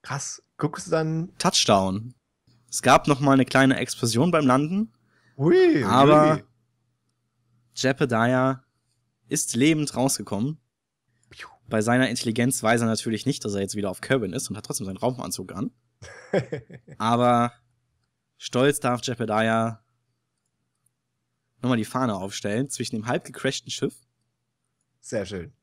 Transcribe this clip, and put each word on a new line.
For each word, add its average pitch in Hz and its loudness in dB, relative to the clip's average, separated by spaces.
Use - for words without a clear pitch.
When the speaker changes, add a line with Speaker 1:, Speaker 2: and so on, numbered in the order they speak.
Speaker 1:
krass. - -10
Guckst - -6
du 165 -4
dann 160 -2
Speaker 2:
Touchdown. 101 0
Es - -6
gab 143 6
noch 139 2
mal 139 4
eine 131 6
kleine 131 4
Explosion 123 0
beim 156 2
Landen. 156 0
Speaker 1:
Ui, 302 4
Speaker 2:
Aber 147 6
Speaker 1:
ui. - -10
Speaker 2:
Jebediah 127 2
ist - -4
lebend 147 2
rausgekommen. 123 -4
Speaker 1:
Piu. - -20
Speaker 2:
Bei 110 0
seiner 120 2
Intelligenz 120 -2
weiß 117 2
er 117 0
natürlich 110 -4
nicht, - -6
dass 104 -6
er 98 -4
jetzt 98 -6
wieder 98 -4
auf 92 -12
Kerbin 113 -2
ist 131 -8
und 101 -8
hat 107 -14
trotzdem 110 -8
seinen 95 -8
Raumanzug 117 -6
an. 101 -8
Speaker 1:
<laughs> 139 -8
Speaker 2:
Aber 120 2
stolz 139 0
darf 123 -2
Jebediah 113 -2
nochmal 127 0
die 107 -2
Fahne 127 -2
aufstellen 104 -6
zwischen 117 -8
dem 107 -8
halb 139 -4
gecrashten - -8
Schiff. - -6
Speaker 1:
Sehr 101 -8
schön. 90 -12